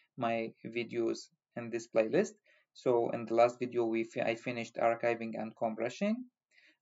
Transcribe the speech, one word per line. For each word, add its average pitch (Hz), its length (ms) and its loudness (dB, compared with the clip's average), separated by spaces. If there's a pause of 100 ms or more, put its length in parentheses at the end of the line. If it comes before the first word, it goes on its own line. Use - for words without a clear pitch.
(160)
my 117 360 -2 (140)
videos 113 600 -2 (280)
in 117 140 -8
this 117 180 -6
playlist. 120 440 2 (420)
So 120 360 2
in 120 140 -4
the 110 100 -4
last 120 240 6
video, 120 280 0
we 113 180 0
fi-, 117 180 -6
I 113 120 0
finished 117 420 -8
archiving 117 640 0
and 110 160 -8
compression, 123 680 -2 (560)